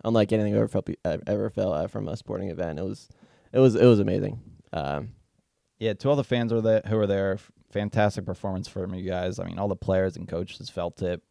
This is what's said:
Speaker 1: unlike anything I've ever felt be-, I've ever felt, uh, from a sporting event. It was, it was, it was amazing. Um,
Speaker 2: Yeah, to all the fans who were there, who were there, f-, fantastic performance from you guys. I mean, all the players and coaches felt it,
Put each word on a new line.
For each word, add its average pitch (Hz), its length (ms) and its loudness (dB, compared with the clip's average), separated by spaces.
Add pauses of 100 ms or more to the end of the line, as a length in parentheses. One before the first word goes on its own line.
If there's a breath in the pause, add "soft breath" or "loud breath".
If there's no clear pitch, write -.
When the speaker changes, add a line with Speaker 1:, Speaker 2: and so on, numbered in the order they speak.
Speaker 1:
unlike 110 280 4
anything 107 200 2
I've 107 60 4
ever 110 80 2
felt - 180 -2
be-, - 200 -8
I've 82 220 -2
ever 104 220 -2
felt, 98 260 -2
uh, 82 120 -2
from 101 200 -8
a - 100 -8
sporting 98 320 -8
event. 82 300 -6
It 90 40 -6
was, 101 240 -10 (460 soft breath)
it 123 60 4
was, 127 160 8
it 120 100 6
was 117 140 10
amazing. 101 420 -2 (320)
Um, 71 360 -6 (720)
Speaker 2:
Yeah, 110 140 -2
to 135 160 -2
all 147 80 4
the 135 80 -2
fans 120 260 0
who 117 60 0
were 113 40 0
there, 110 260 4
who 110 100 0
were 107 100 2
there, 98 260 0
f-, - 180 -10 (200)
fantastic 104 540 0
performance 92 420 -6
from 92 280 -8
you 92 140 -6
guys. 90 300 -4
I 90 60 -6
mean, 87 140 -10
all 101 100 -2
the 98 80 -2
players 95 400 0
and 90 100 -12
coaches - 420 -8
felt 87 320 -6
it, 87 300 -4